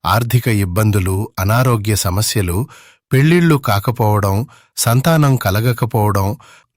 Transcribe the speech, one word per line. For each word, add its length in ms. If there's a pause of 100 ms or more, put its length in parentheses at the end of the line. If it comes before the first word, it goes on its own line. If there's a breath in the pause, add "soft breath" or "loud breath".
ఆర్థిక 440
ఇబ్బందులు, 840 (100)
అనారోగ్య 560
సమస్యలు, 600 (540 loud breath)
పెళ్ళిళ్ళు 440
కాకపోవడం, 800 (420 soft breath)
సంతానం 580
కలగకపోవడం, 920 (500 loud breath)